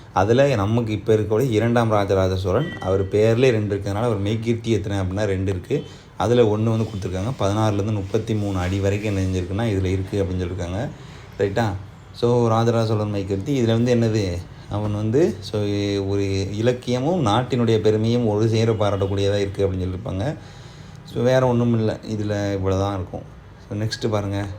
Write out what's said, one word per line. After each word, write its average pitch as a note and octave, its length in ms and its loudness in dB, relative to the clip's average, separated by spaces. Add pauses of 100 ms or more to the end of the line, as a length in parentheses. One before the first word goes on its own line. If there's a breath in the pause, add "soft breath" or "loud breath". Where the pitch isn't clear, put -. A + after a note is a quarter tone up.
(120 loud breath)
அதுல B2 420 4
நமக்கு A2 380 0
இப்ப G#2+ 220 2
இருக்கக்கூடிய G#2+ 360 2
இரண்டாம் A#2 400 2
ராஜராஜ F#2+ 460 2
சோழன், G2 440 0
அவர் F#2+ 280 0
பேர்லயே A2+ 420 4
ரெண்டு G#2 260 0
இருக்கிறதுனால G2+ 260 -4
அவர் G#2+ 200 0
மெய்கீர்த்தி A2+ 440 -2
எத்தனை G2+ 320 0
அப்படின்னா F#2+ 260 -2
ரெண்டு F#2+ 260 0
இருக்கு. F#2+ 340 -2 (320 loud breath)
அதுல A#2+ 260 4
ஒண்ணு G#2+ 200 4
வந்து A2+ 220 2
கொடுத்துருக்காங்க. F#2+ 560 -6
பதினாறுலேருந்து G#2 520 0
முப்பத்தி G#2 420 -2
மூணு G2+ 240 -2
அடி F#2 220 0
வரைக்கும் G2+ 360 0
என்ன F#2 220 0
செஞ்சிருக்குன்னா F#2 280 -2
இதுல F#2+ 180 0
இருக்கு F#2+ 380 -2
அப்படின்னு F2+ 200 -2
சொல்லியிருக்காங்க. F2+ 460 -4 (500 loud breath)
ரைட்டா? G2 340 0 (400)
So, A#2+ 360 2
ராஜராஜ A2+ 380 2
சோழன் G#2+ 280 -2
மெய்கீர்த்தி. G2 340 -4
இதுல C3+ 180 2
வந்து A#2 280 2
என்னது? G#2+ 560 0 (200)
அவன் G#2 240 -4
வந்து, A2 460 2
so, - 200 -4 (460)
ஒரு G2 420 -2 (140)
இலக்கியமும் B2+ 640 0
நாட்டினுடைய A#2 500 2
பெருமையும் A2 520 2
ஒரு G#2 200 2
சேர A2+ 240 2
பாராட்டக்கூடியதா G2+ 640 0
இருக்கு G2 300 0
அப்படின்னு F#2 200 -2
சொல்லியிருப்பாங்க. F#2 500 -4 (680 loud breath)
So, - 180 -6
வேற B2+ 240 4
ஒண்ணும் A#2+ 280 2
இல்ல. A2 240 0 (120)
இதுல G#2 420 -2
இவ்வளவுதான் G2 420 0
இருக்கும். F2+ 280 -8 (460)
So, G#2 100 -6
நெக்ஸ்ட் A2+ 320 -4
பாருங்க. G2+ 360 -2 (120)